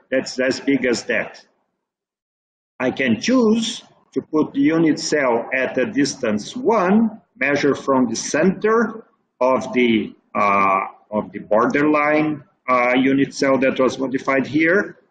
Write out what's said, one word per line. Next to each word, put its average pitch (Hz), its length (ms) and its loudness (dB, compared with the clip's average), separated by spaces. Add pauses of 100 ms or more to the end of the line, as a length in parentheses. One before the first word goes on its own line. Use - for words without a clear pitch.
(100)
that's 131 280 -4
as 131 220 0
big 131 260 0
as 117 180 0
that. 104 400 -6 (1300)
I 123 140 -2
can 120 280 -2
choose 233 640 0 (300)
to 131 100 -4
put - 300 -2
the 139 80 -2
unit 156 400 2
cell 127 520 -2
at 131 240 -4
a 127 100 0
distance 110 680 -4
one, 202 640 0 (160)
measure 143 380 0
from 131 340 0
the 113 60 -6
center 208 880 0 (360)
of 123 320 0
the, 117 420 2 (220)
uh, 98 440 2 (300)
of 104 220 -6
the 101 80 -12
borderline, 147 1040 0 (240)
uh, 123 280 2
unit 135 380 2
cell 135 240 2
that 131 220 0
was 127 180 0
modified 135 480 -2
here. 165 540 0 (100)